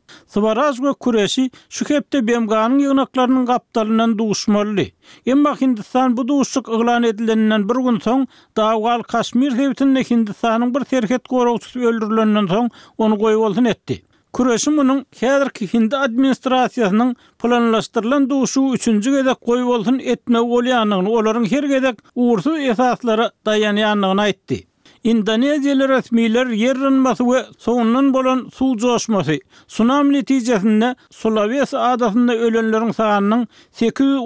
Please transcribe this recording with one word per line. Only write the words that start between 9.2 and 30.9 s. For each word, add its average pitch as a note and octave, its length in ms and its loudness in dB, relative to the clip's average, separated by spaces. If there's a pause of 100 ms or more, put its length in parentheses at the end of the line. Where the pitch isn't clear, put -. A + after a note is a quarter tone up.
sebitinde C4 520 0
Hindistanyň A#3 720 -2
bir C4+ 100 -4
serhet B3 440 -2
goragçysy A#3+ 500 -2
öldürilenden A3 680 0
soň A3 220 0 (280)
onu A3 180 2
goýup G#3+ 240 2
bolsun A3 260 0
etdi. C#3+ 360 -4 (320)
Kureşi B3 360 0
munyň C#4 360 0 (140)
häzirki C4+ 540 -2
Hindi A3+ 220 2
administrasiýasynyň B3 1200 0 (240)
planlaşdyrylan A#3 920 0
duşu C4+ 320 0 (120)
üçünji A3 380 0
gezek C4 260 0 (100)
goýup B3 180 0
bolsun A#3+ 340 0
etme A#3 400 -2
bolýanlygyny, A#3 720 0
olaryň A3 420 0
her C#4 120 0
gezek C4 340 0 (180)
uğursuz B3 440 0
esaslara A#3 720 0 (140)
daýanýanlygyny G#3 760 0
aýtdy. F#3 380 -4 (440)
Indoneziýaly C4 840 0
resmiýetler A#3 640 0
ýer A#3 240 0
ýanmasy C4 480 0
we B3 160 2 (180)
soňundan B3 560 0
bolan C4 260 0 (120)
suw C4 260 -2
joşmasy, G3+ 640 -2 (280)
tsunami C#4 460 2
netijesinde A#3 800 0 (140)